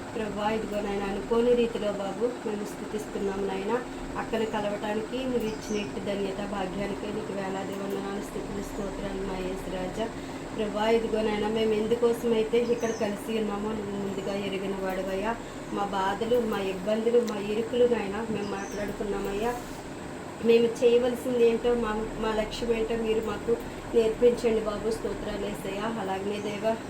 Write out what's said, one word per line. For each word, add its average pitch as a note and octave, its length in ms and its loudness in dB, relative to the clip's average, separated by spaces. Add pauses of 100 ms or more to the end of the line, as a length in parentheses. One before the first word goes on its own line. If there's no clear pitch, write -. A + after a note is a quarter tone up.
(140)
ప్రభా, G#3 360 -2
ఇదిగో G#3+ 300 -2
నాయన, G3+ 220 -2
అనుకోని A3+ 520 2
రీతిలో A3 380 2
బాబు G3 320 -2 (240)
మేము G#3 160 -2
స్తుతిస్తున్నాము G3 840 -4
నాయన. G3 360 0 (360)
అక్కని A3 280 0
కలవటానికి G#3+ 760 -2
నువ్వు A#3+ 220 0
ఇచ్చిన G#3 400 -2
ఇట్టి - 140 -6
ధన్యత, G3 500 -2
భాగ్యానికి G3 560 -4
నీకు G#3 260 -4
వేలాది F#3+ 400 -4
వందనాలు, G3 500 -4
స్తుతులు, G3+ 400 -6
స్తోత్రాలు G3 640 -6
మా F#3+ 120 -4
యేసు F#3 380 -6
రాజా. F#3 320 -4 (480)
ప్రభా, G#3 320 0
ఇదిగో A3 340 4
నాయన, G#3+ 260 2
మేము A3 240 2
ఎందుకోసమైతే A3+ 880 2
ఇక్కడ A#3 320 2
కలిసి A3 480 -2
ఉన్నామో G#3 340 0
నువ్వు G3+ 200 -4
ముందుగా G3 420 -2
ఎరిగిన G3 460 -2
వాడివయ్యా. F#3+ 560 0 (360)
మా G#3 120 0
బాధలు, G3+ 560 2
మా G#3+ 180 0
ఇబ్బందులు, G#3+ 600 2
మా G#3+ 200 0
ఇరుకులు A3+ 440 2
నాయన G#3+ 460 2
మేము G3+ 180 -2
మాట్లాడుకున్నామయ్యా. G3+ 1040 -2 (920)
మేము A#3 220 8
చేయవలసింది A#3+ 840 6
ఏంటో, A#3+ 240 4
మా, A3 200 0
మా A3 400 -2
లక్ష్యం A3+ 420 0
ఏంటో A3+ 200 0
మీరు A3 300 2
మాకు G#3+ 300 0 (380)
నేర్పించండి A3+ 680 6
బాబు. G#3 300 0
స్తోత్రాలు G3+ 540 -4
యేసయ్యా. G#3 560 -4
అలాగనే G3 400 -2
దేవా, G#3 360 0 (140)